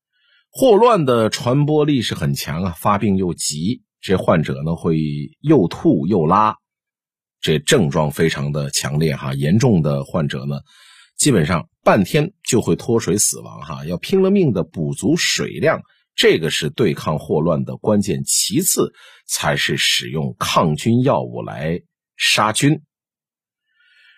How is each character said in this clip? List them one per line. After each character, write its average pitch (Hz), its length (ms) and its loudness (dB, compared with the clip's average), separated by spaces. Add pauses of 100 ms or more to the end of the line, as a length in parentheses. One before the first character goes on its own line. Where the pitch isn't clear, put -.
(500)
霍 254 260 4
乱 208 300 4
的 117 240 4
传 135 340 0
播 147 220 2
力 143 160 2
是 - 120 -4
很 71 200 -2
强 76 280 -6
啊， 92 140 -4
发 101 220 0
病 101 180 0
又 92 160 -2
急， 82 500 -6 (200)
这 92 160 0
患 - 240 2
者 69 200 -6
呢 82 140 -4
会 82 220 -2 (420)
又 143 260 4
吐 82 400 0
又 90 200 0
拉， 104 320 2 (840)
这 78 180 0
症 90 300 2
状 76 220 0
非 82 180 0
常 71 240 -4
的 71 160 -4
强 69 300 -4
烈 78 180 0
哈。 67 160 -6
严 71 260 0
重 117 220 4
的 71 240 -2
患 80 240 -4
者 67 160 -8
呢， 71 160 -6 (560)
基 - 140 2
本 95 160 4
上 85 240 -2 (120)
半 180 220 4
天 151 300 -2 (120)
就 117 140 2
会 - 160 0
脱 113 240 -2
水 87 160 -2
死 - 240 -2
亡 57 220 -20
哈， 71 240 -12
要 87 100 -6
拼 190 240 0
了 190 100 4
命 185 220 4
的 90 100 0
补 78 300 -4
足 120 240 0
水 - 380 -2
量， 131 260 0 (360)
这 208 220 4
个 78 100 -2
是 73 220 -4
对 87 240 0
抗 78 240 -4
霍 80 220 -2
乱 78 240 0
的 64 120 -10
关 104 240 0
键， 80 240 -2
其 - 360 -2
次 - 320 -2 (340)
才 76 300 -4
是 71 200 -2
使 - 320 -2
用 67 300 -6
抗 - 380 0
菌 117 260 2
药 110 220 0
物 58 180 -10
来 65 380 -6 (360)
杀 - 360 0
菌。 147 300 0 (1400)